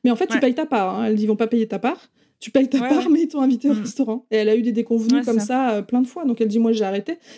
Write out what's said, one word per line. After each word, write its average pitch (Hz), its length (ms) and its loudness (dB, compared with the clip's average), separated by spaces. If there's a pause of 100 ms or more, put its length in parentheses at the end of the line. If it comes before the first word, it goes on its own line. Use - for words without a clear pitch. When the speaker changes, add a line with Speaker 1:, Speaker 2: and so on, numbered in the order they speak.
Speaker 1:
Mais 247 60 4
en 226 60 2
fait, 370 100 -2
tu 226 80 -2
Speaker 2:
Ouais. - 60 0
Speaker 1:
payes 254 140 2
ta 311 120 -4
part, 190 320 -2
hein. 226 80 -4
Elle 214 100 0
dit, 208 80 0
ils 214 40 0
vont 214 80 2
pas 226 100 0
payer 226 220 0
ta 196 100 -6
part. 254 320 -6 (280)
Tu - 120 -16
payes 269 180 2
ta 277 100 0
Speaker 2:
Ouais, 247 120 -2
Speaker 1:
part, 302 160 2
Speaker 2:
ouais. - 40 -2
Speaker 1:
mais 311 120 4
ils 320 60 0
t'ont 294 120 -4
invité 262 300 2
au 247 40 2
Speaker 2:
Mm. 214 60 -2
Speaker 1:
restaurant. 226 500 -4
Et 220 60 0
elle 214 140 2
a 220 60 4
eu 233 40 2
des 226 120 0
déconvenues 233 480 0
Speaker 2:
Ouais, 247 40 -2
Speaker 1:
comme 226 160 2
Speaker 2:
ça. 208 60 -2
Speaker 1:
ça, 254 300 0
euh, 202 60 -4
plein 247 200 0
de 254 40 -2
fois. 330 200 -6
Donc 233 160 0
elle 220 60 0
dit, 208 100 0
moi, 226 140 4
j'ai 214 120 0
arrêté. 202 280 -4 (260)